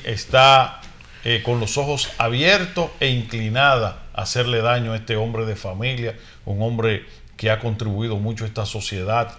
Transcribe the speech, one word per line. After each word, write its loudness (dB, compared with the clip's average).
está, 6
eh, 0
con 0
los -2
ojos -2
abiertos 2
e 2
inclinada 2
a -4
hacerle 0
daño 0
a -4
este -4
hombre -2
de -4
familia, -6
un -4
hombre 0
que 0
ha 2
contribuido -2
mucho -4
a -4
esta -4
sociedad -2